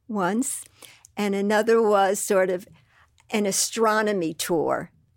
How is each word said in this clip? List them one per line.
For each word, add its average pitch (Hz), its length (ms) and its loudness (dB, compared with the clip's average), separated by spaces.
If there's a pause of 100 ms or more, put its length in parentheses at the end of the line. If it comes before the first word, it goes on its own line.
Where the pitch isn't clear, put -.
once, 208 560 -4 (520)
and 202 180 -2
another 214 480 2
was 202 380 4
sort 190 280 2
of 180 180 -4 (640)
an 208 140 -2
astronomy 208 920 0
tour 147 580 -2 (240)